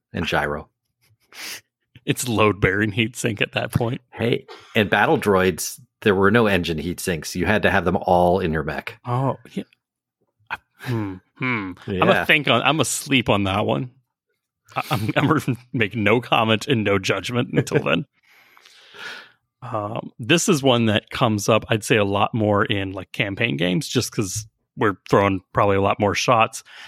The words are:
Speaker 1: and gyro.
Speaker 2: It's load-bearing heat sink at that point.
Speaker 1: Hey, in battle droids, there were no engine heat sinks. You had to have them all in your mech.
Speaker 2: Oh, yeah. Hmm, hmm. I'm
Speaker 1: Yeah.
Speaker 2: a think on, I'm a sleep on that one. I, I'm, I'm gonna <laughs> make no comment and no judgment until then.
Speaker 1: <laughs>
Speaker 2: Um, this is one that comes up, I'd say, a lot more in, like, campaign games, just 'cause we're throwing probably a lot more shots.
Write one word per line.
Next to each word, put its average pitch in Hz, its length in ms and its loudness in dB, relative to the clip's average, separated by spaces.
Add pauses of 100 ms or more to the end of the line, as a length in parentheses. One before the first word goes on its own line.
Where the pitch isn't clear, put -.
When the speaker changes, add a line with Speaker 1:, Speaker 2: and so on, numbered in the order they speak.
(120)
Speaker 1:
and 82 140 -4
gyro. 73 420 -4 (1400)
Speaker 2:
It's - 220 -6
load-bearing 104 640 0
heat 113 240 -4
sink 113 260 -4
at - 120 -4
that - 180 -6
point. 120 300 -2 (100)
Speaker 1:
Hey, - 340 -4 (300)
in 107 140 2
battle 120 280 4
droids, 95 600 0 (220)
there 101 140 4
were 98 160 4
no 113 160 4
engine 85 320 0
heat 85 200 -6
sinks. 82 340 -6
You 87 120 -2
had 101 180 2
to 90 80 4
have 92 140 2
them 90 100 0
all 90 460 4
in 85 100 -2
your 80 120 -2
mech. 71 420 -10
Speaker 2:
Oh, 123 320 -4 (160)
yeah. 196 100 -8 (1160)
Hmm, 107 360 -6 (220)
hmm. 113 340 -4 (160)
I'm 104 80 -4
Speaker 1:
Yeah. 90 280 2
Speaker 2:
a - 20 -8
think 151 240 2
on, 120 120 4
I'm 151 200 0
a 120 40 0
sleep - 440 -2
on 101 160 2
that 98 200 0
one. 127 260 -2 (840)
I, 135 160 -4
I'm, 110 240 -2
I'm 135 120 2
gonna 139 380 0
<laughs> - 80 -20
make 113 220 -2
no 110 240 2
comment 110 480 0
and 110 160 0
no 101 160 2
judgment 107 540 -4
until 143 280 0
then. 147 300 -2
Speaker 1:
<laughs> - 40 -20 (1500)
Speaker 2:
Um, 110 580 -8
this 151 300 2
is 147 120 2
one 120 260 4
that 104 220 0
comes 110 380 0
up, 110 220 4
I'd 113 160 -2
say, 127 100 2
a 104 80 4
lot 98 300 0
more 107 320 2
in, 98 260 -4
like, 95 220 -12
campaign 117 420 -2
games, 90 320 -2
just - 240 -2
'cause 104 340 -6 (300)
we're 107 220 0 (120)
throwing 98 320 2 (120)
probably 101 240 2
a 98 40 2
lot 98 200 0
more 98 140 2
shots. 113 480 0 (240)